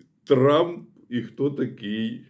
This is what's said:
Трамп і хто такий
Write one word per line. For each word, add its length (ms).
Трамп 640
і 140
хто 280
такий 800